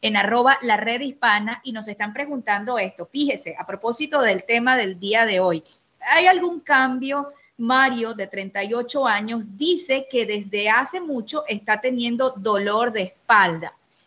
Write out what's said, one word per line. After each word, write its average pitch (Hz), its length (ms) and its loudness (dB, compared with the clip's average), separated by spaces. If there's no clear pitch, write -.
en 214 140 0
arroba 233 460 4
la 226 140 2
red 226 240 -2
hispana 233 640 0
y 262 80 -10
nos 214 160 -10
están 208 240 -6
preguntando 247 640 -4
esto. 190 280 -6
Fíjese, 247 520 -4
a 180 80 -10
propósito 269 560 -2
del 196 220 2
tema 233 320 2
del 190 240 -2
día 214 260 2
de 190 140 2
hoy, 175 240 2
¿hay 330 300 4
algún 349 320 2
cambio? 269 720 0
Mario, 240 560 2
de 196 140 -8
treinta 196 340 -6
y 208 120 -4
ocho 240 300 -2
años, 214 520 -2
dice 285 520 0
que 233 180 -2
desde 208 420 -4
hace 262 320 0
mucho 302 480 -6
está - 320 -2
teniendo 247 560 -2
dolor 208 560 0
de 202 100 -4
espalda. 180 680 0